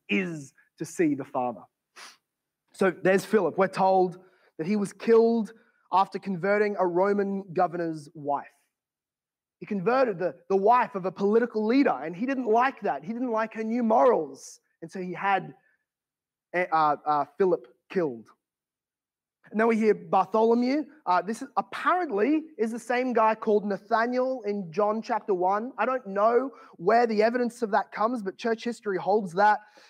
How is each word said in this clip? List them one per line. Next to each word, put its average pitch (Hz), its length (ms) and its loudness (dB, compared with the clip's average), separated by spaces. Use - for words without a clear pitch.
is 175 440 -4
to 165 60 -8
see 151 300 -2
the 131 100 -8
Father. 123 380 -6
So 190 200 0
there's 185 220 2
Philip. 180 320 -2
We're 190 120 2
told 190 500 0
that 160 80 -6
he 208 100 -2
was 202 160 -4
killed 226 600 2
after 190 260 0
converting 202 600 -2
a 185 80 2
Roman 196 560 0
governor's 165 640 -4
wife. 139 320 -6
He 175 80 -18
converted 214 520 0
the, 170 160 -4
the 196 80 2
wife 220 380 2
of 185 100 -6
a 180 80 -4
political 214 520 0
leader, 233 380 2
and 165 120 -8
he 202 120 -6
didn't 262 200 -4
like 247 360 2
that. 151 200 -4
He 175 100 -10
didn't 240 200 -6
like 220 220 -4
her 220 100 -8
new 233 180 -2
morals. 214 800 2
And 165 80 -14
so 196 100 -10
he 180 120 -8
had, 170 420 -2
uh, 160 420 2
uh, 147 180 2
Philip 185 280 2
killed. 139 380 -4
And 208 80 -2
then 233 80 4
we 233 80 2
hear 214 180 4
Bartholomew. 226 880 2
Uh, 180 160 2
this 220 180 -8
is, 269 160 -14
apparently 294 880 0
is 220 140 -2
the 233 80 -8
same 254 320 -2
guy 220 240 2
called 208 280 0
Nathanael 240 800 -2
in 202 280 -6
John 208 280 0
chapter 214 340 -2
one. 196 440 0
I 214 80 0
don't 254 180 -2
know 226 460 2
where 226 280 4
the 214 160 0
evidence 240 400 0
of 214 80 -4
that 202 220 0
comes, 226 300 -2
but 190 140 -8
church 226 280 -4
history 214 340 -6
holds 185 360 0
that. 208 260 4